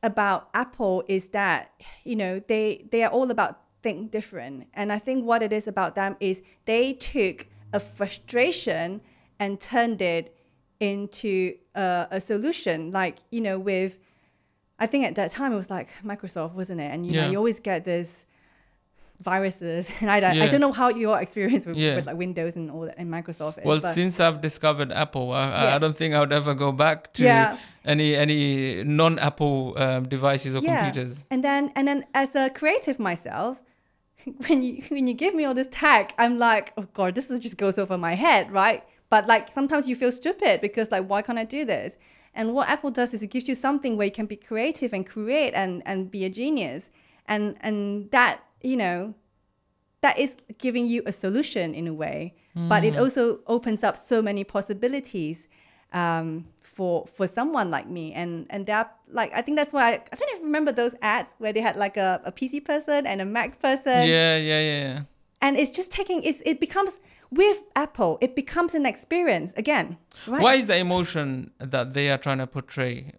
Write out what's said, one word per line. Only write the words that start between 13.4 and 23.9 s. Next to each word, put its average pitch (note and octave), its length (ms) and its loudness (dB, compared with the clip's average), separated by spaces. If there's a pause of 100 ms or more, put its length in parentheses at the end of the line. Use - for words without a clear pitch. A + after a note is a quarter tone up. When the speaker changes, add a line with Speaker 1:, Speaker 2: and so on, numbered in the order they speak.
Speaker 1:
know, G3 180 -2
with, F#3+ 380 -2 (800)
I A3 80 -2
think C4 200 2
at D#3+ 100 -2
that G3 160 0
time C4+ 200 -2
it A3+ 60 0
was, F#3+ 140 -6
like, F3+ 180 -8 (140)
Microsoft, F#3 500 -8
wasn't F#3 280 -6
it? D3 100 -6
And, E3 140 -6
you E3+ 80 -2
know, D#3+ 120 2
Speaker 2:
Yeah. C#3+ 60 0
Speaker 1:
you F#3+ 60 0
always A3+ 220 0
get F3+ 240 -4
this F3 420 -6 (960)
viruses, F#3 720 -2
<laughs> - 60 -6
and G#3+ 80 0
I G#3 100 6
don't, F#3 120 6
I - 20 4 (120)
Speaker 2:
Yeah. D3 40 6
Speaker 1:
don't C#4+ 120 6
know C#4 100 4
how B3 180 4
your A3 320 2
experience G3+ 440 0
with, E3 120 -6
Speaker 2:
Yeah. D3+ 200 2
Speaker 1:
with, C#3 100 -2
like, C#3+ 100 -6
Windows F3 380 -4
and E3 160 -8
all D#3+ 100 -10
that, D#3+ 160 -10
and E3+ 140 -8
Microsoft D#3+ 480 -8
is, - 60 -8
Speaker 2:
Well, D3+ 160 4
Speaker 1:
but E3+ 120 -2